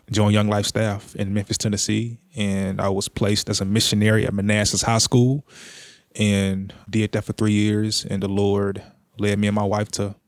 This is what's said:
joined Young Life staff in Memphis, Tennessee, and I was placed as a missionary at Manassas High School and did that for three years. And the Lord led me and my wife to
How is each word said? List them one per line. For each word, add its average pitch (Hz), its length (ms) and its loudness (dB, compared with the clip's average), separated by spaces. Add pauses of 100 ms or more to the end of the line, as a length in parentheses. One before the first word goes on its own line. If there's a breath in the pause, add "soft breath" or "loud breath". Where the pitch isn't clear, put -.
(100)
joined 104 240 4
Young 104 140 2
Life 104 180 0
staff 107 500 -4
in 98 180 -4
Memphis, 104 240 -2
Tennessee, 110 600 -2 (180)
and 98 440 -2
I 98 100 0
was 98 180 -2
placed 104 420 -2
as 104 100 -2
a 98 40 -2
missionary 107 640 2
at - 80 -2
Manassas 104 480 0
High 113 160 2
School 127 480 2 (680 loud breath)
and 98 580 0 (160)
did 107 240 0
that 104 120 -2
for - 80 -8
three 107 200 0
years. 104 520 0
And 98 180 -4
the 101 60 -2
Lord 98 540 0 (360)
led 104 200 0
me 104 100 2
and 101 60 0
my 104 100 0
wife 104 280 -2
to 101 220 -6 (140)